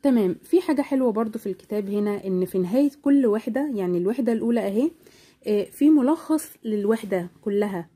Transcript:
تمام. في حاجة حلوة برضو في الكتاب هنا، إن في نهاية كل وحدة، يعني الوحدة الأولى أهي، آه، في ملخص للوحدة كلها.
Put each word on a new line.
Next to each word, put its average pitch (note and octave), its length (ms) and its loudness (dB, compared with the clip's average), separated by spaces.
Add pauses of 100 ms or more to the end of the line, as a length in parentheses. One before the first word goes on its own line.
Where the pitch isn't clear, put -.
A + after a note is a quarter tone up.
تمام. A3+ 400 2
في F4+ 180 2
حاجة D4 200 0
حلوة C4 300 0
برضو A3 280 -4
في - 80 -8
الكتاب G3 420 -6
هنا، G#3 380 -2
إن F#3 180 0
في F3+ 120 -6
نهاية A#3 340 2 (100)
كل C#4 240 4
وحدة، A3+ 500 0
يعني F3+ 220 -2
الوحدة A3+ 360 0
الأولى A#3 260 0
أهي، G#3 320 0 (560)
آه، G#3 160 0
في - 260 0
ملخص D4+ 600 2 (140)
للوحدة G#3 680 -2 (120)
كلها. G3+ 540 -2